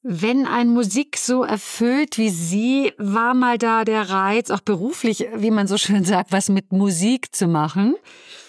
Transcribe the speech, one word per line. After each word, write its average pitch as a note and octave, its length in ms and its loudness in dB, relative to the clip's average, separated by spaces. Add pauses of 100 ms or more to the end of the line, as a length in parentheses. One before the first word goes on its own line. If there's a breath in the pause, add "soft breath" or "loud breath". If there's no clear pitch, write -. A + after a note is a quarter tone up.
Wenn A#3 460 -2
ein A#3+ 220 0
Musik A#3 480 0
so B3+ 260 0
erfüllt A#3+ 760 -2
wie A3 120 2
Sie, G#3 680 0
war A3 360 0
mal B3 240 2
da A3+ 260 0
der G#3+ 260 -2
Reiz, G3 400 0
auch - 120 -4
beruflich, G#3+ 720 -2
wie A3 160 0
man G#3 160 2
so G3 100 0
schön G3+ 280 2
sagt, F3+ 260 0
was G3 160 0
mit G3 240 0
Musik G3 640 0
zu F#3 120 0
machen? E3+ 480 2 (540 loud breath)